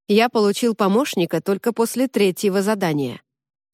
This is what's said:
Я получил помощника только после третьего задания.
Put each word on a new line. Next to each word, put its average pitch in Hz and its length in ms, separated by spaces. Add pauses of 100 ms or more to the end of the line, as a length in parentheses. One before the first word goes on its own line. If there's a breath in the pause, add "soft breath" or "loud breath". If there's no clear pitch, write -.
Я 220 220
получил 214 460
помощника 196 640
только 202 320
после 233 340
третьего 202 540
задания. 165 600 (520)